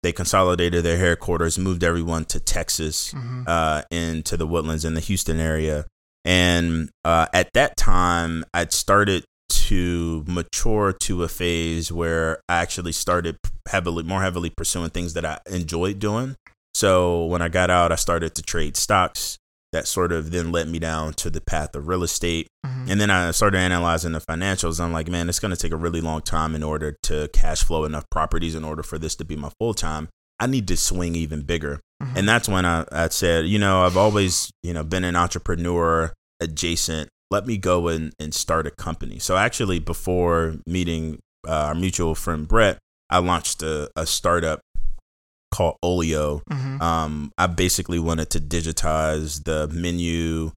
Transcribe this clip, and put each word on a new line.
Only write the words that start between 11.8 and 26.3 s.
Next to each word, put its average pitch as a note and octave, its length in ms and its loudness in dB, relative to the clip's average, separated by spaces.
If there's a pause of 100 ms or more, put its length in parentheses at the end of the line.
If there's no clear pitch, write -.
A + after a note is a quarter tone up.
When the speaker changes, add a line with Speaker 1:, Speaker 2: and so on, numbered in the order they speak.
Speaker 1:
where E2 560 0
I F2 80 0
actually E2+ 360 -2
started E2+ 440 -2 (320)
heavily, E2+ 340 -2
more F#2+ 200 -2
heavily F2 320 -2
pursuing E2+ 360 -4
things F2 240 -6
that E2+ 100 -4
I D2+ 140 -6 (120)
enjoyed F2+ 480 -2
doing. A#2 380 -4 (380)
So F2+ 520 4
when F2 140 0
I E2+ 80 0
got F2+ 220 2
out, F2 220 6
I D#2+ 40 2
started E2 380 -2
to - 80 -8
trade E2+ 340 -2
stocks. - 600 0 (360)
That D#2+ 140 -2
sort F2 260 0
of D#2+ 180 -2
then E2+ 220 -2
led E2 160 0
me E2 100 -4
down D#2 360 -4
to - 160 -4
the D#2 100 -2
path D2+ 340 -4
of C#2+ 140 -8
real F2+ 140 0
estate. E2 440 -2 (180)
Speaker 2:
Mm-hmm. C3 260 -6
Speaker 1:
And G2+ 100 2
then G#2 100 2
I F2+ 220 2
started G2 260 4
analyzing E2+ 540 2
the D#2+ 80 -4
financials. E2+ 600 -2
I'm E2+ 120 -2
like, D#2+ 160 -4
"Man, E2+ 200 -2
it's - 120 -2
gonna F#2 160 -2
take D#2+ 160 -2
a D#2+ 40 -2
really E2 240 -2
long D#2+ 220 -4
time D#2 320 0